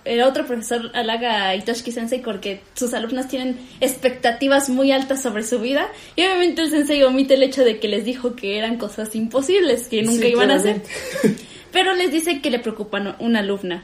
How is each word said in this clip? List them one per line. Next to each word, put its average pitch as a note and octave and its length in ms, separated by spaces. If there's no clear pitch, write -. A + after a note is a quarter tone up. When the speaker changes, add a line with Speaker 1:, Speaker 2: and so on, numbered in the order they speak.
Speaker 1:
el A#3 180
otro C#4+ 240
profesor A#3 480
halaga A3+ 540
a F#3+ 80
Itoshiki A#3 340
sensei A#3 320
porque G3 380
sus B3 200
alumnos B3 320
tienen B3+ 320
expectativas C4+ 880
muy C4+ 240
altas C4+ 280
sobre A3 220
su A#3 160
vida. C#4 300
Y E4 80
obviamente F4+ 400
el D4+ 80
sensei D4 320
omite C4 320
el C4+ 80
hecho C4 220
de A3 160
que G#3+ 80
les G3+ 160
dijo A#3+ 320
que G3+ 200
eran A3+ 220
cosas G#3+ 380
imposibles, C4+ 720
que A3 160
nunca A#3 220
Speaker 2:
Sí, - 20
Speaker 1:
iban A#3+ 240
a F#3 40
hacer. G3+ 260
Speaker 2:
claramente. - 600
<laughs> - 180
Speaker 1:
Pero F#4 240
les F4+ 160
dice D#4+ 280
que D4 100
le A#3+ 100
preocupa G#3 400
no-, G3 180
una A#3 220
alumna F#3+ 440